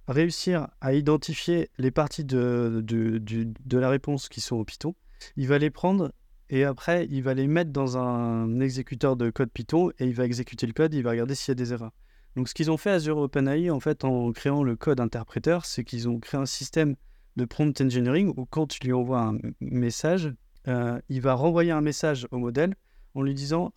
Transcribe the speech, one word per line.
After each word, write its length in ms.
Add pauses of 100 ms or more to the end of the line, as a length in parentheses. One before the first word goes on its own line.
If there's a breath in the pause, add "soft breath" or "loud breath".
réussir 600 (140)
à 120
identifier 840
les 140
parties 340
de, 580
de, 340
du, 300
de 300
la 120
réponse 400
qui 120
sont 160
en 80
Python. 300 (420 loud breath)
Il 100
va 100
les 140
prendre 400 (380)
et 140
après 460
il 140
va 100
les 140
mettre 240
dans 260
un 600
exécuteur 580
de 120
code 200
Python 480
et 80
il 80
va 120
exécuter 420
le 60
code, 200
il 80
va 80
regarder 240
s'il 180
y 20
a 20
des 180
erreurs. 200 (440)
Donc 100
ce 60
qu'ils 160
ont 80
fait 140
Azure 260
OpenAI 540
en 80
fait 260
en 260
créant 320
le 120
code 260
interpréteur, 640
c'est 180
qu'ils 240
ont 120
créé 200
un 60
système 500 (400)
de 100
prompt 360
engineering 560
où 80
quand 220
tu 160
lui 100
envoies 260
un 160
m-, 240
message, 760 (340)
euh, 320 (100)
il 120
va 120
renvoyer 380
un 100
message 500
au 60
modèle 380 (400)
en 80
lui 100
disant « 440